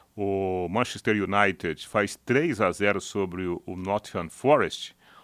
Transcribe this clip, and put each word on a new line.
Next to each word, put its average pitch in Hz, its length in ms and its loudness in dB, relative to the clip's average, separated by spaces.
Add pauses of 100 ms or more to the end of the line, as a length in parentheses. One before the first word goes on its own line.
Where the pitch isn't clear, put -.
(160)
O 95 540 -2
Manchester 107 540 0
United 95 640 0
faz 104 360 0
três 131 380 2
a 92 100 4
zero 101 300 2
sobre 92 460 -4
o, 87 180 -4
o 90 100 -10
Nottingham 92 540 -4
Forest. - 680 0 (280)